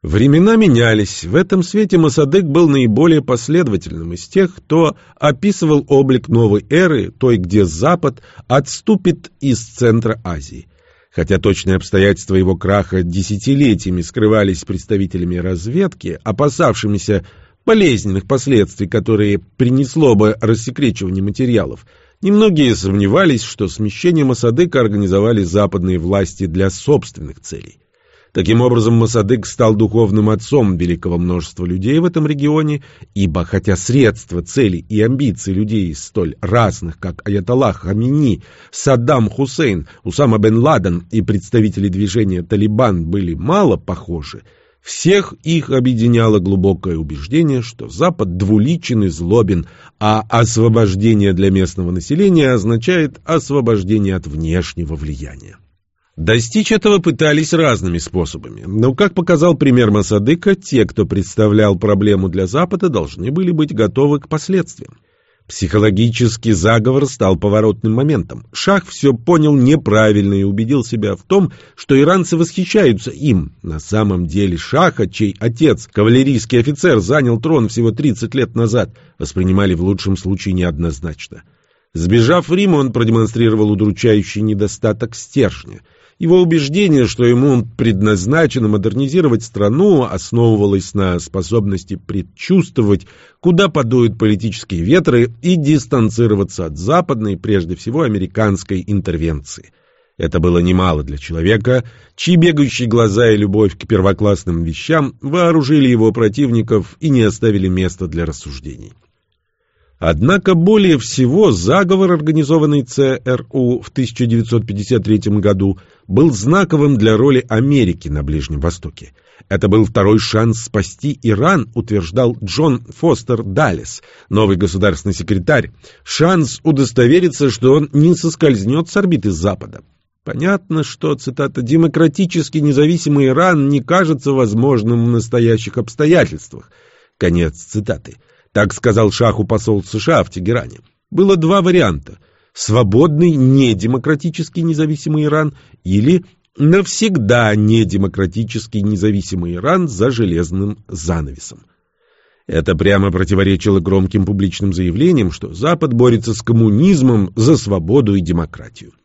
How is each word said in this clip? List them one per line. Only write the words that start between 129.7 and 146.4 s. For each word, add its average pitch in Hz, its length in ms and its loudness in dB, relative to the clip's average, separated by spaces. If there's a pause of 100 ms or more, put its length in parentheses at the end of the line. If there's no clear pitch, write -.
Понятно, 170 580 -2
что, 151 320 -6
цитата, 139 480 -6
"демократически 160 960 0
независимый 147 680 2
Иран 151 400 2
не 143 120 0
кажется 156 520 0
возможным 117 760 0
в 120 40 0
настоящих 113 680 0
обстоятельствах". 147 920 -2 (460)
Конец 85 400 0
цитаты. - 580 -8 (360)
Так 107 220 0
сказал 110 360 2
шаху 110 340 0
посол 104 380 -2
С - 160 -8
Ш 143 220 0
А 90 40 0
в - 60 -12
Тегеране. 87 500 -6 (300)
Было 190 260 2
два 175 260 2
варианта: 139 560 0 (340)
свободный, 131 800 2
недемократический 135 1300 0
независимый 156 640 -2
Иран 151 300 -2 (300)
или 120 420 2 (320)